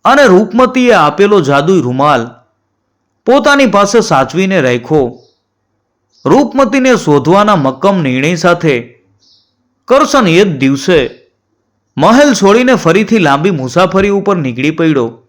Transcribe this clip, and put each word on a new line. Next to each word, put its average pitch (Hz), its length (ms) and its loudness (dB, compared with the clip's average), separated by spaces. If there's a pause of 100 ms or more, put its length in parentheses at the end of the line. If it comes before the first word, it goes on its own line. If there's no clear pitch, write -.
અને 269 200 2
રૂપમતીએ 247 680 2
આપેલો 190 480 2
જાદુઈ 147 420 0
રૂમાલ 127 440 -2 (1000)
પોતાની 277 400 2
પાસે 202 340 0
સાચવીને 180 600 -2
રાખ્યો. 123 580 -2 (1080)
રૂપમતીને 254 680 0
શોધવાના 175 600 0
મક્કમ 165 460 -2
નિર્ણય 135 320 -2
સાથે 165 680 -2 (800)
કરશન 262 440 0
એ 170 160 2
જ 160 140 -4
દિવસે 135 520 0 (840)
મહેલ 240 380 2
છોડીને 240 400 2
ફરીથી 208 440 0
લાંબી 151 320 0
મુસાફરી 180 580 -2
ઉપર 196 280 -2
નીકળી 131 340 -4
પડ્યો. 156 480 -2 (100)